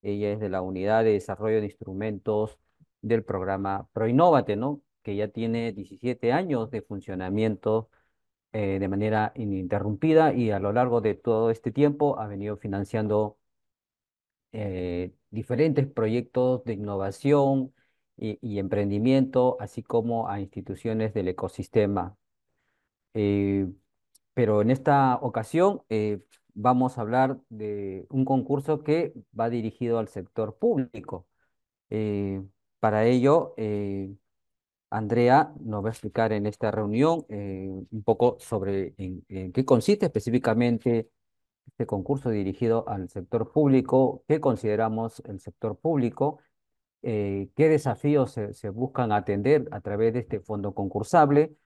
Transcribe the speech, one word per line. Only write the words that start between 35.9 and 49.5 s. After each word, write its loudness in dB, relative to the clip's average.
explicar -2
en -2
esta -4
reunión, 0
eh, -8
un -10
poco 2
sobre -4
en, -10
en -8
qué 0
consiste 4
específicamente 0
este -6
concurso -4
dirigido 0
al -6
sector -4
público, 4
qué 2
consideramos 0
el -12
sector -8
público, 0
eh, -4
qué 4
desafíos 2
se, -6
se -10
buscan -2
atender 2